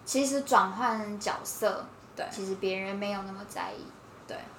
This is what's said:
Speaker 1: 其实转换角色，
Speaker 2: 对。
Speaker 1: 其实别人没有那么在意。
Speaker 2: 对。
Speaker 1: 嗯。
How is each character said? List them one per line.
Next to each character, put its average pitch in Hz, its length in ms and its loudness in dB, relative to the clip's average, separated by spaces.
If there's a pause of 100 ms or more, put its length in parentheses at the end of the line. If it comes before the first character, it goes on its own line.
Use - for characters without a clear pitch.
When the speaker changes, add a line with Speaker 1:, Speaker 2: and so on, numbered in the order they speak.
Speaker 1:
其 269 200 4
实 269 180 2
转 190 280 8
换 214 480 0
角 - 140 0 (100)
色， - 420 0 (300)
Speaker 2:
对。 170 160 -4
Speaker 1:
其 190 160 -6
实 190 80 0
别 190 240 0
人 196 160 -2
没 202 160 -2
有 196 120 -2
那 196 100 -8
么 190 160 -10
在 - 240 -4
意。 - 120 -10 (440)
Speaker 2:
对。 - 80 -6
Speaker 1:
嗯。 - 60 -8 (160)